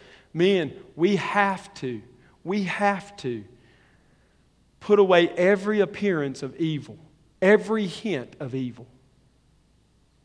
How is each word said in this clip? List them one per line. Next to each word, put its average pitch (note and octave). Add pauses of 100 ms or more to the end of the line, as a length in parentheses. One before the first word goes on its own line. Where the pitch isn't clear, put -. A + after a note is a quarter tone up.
(320)
Men, F3 (220)
we F#3+
have G3
to, A#2+ (440)
we G3
have G3
to A#2 (1300)
put G#3
away F3+
every G3+
appearance E3
of C3
evil, D3+ (460)
every G#3
hint D#3+
of C3
evil. A#2+ (1400)